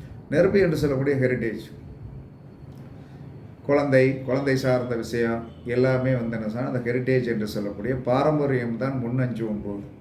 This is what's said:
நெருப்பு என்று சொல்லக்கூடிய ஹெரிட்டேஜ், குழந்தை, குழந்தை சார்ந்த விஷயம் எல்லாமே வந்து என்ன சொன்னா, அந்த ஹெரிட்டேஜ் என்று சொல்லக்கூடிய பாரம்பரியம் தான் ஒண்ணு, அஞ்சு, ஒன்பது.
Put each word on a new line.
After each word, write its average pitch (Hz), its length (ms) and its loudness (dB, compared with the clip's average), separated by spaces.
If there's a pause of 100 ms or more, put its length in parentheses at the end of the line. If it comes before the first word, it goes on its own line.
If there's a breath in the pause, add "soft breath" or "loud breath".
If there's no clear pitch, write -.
(300 loud breath)
நெருப்பு 190 300 6
என்று 165 160 4
சொல்லக்கூடிய 139 400 2
ஹெரிட்டேஜ், 117 440 0 (2000 loud breath)
குழந்தை, 131 560 4
குழந்தை 135 340 0
சார்ந்த 127 400 2
விஷயம் 117 480 -2 (200)
எல்லாமே 127 500 2
வந்து 117 220 -2
என்ன 110 120 -4
சொன்னா, 120 200 -4
அந்த 120 240 -2
ஹெரிட்டேஜ் 127 320 2
என்று 107 220 0
சொல்லக்கூடிய 104 480 -4
பாரம்பரியம் 131 840 2
தான் 131 300 -2
ஒண்ணு, 127 140 0
அஞ்சு, 113 280 -2
ஒன்பது. 101 520 -6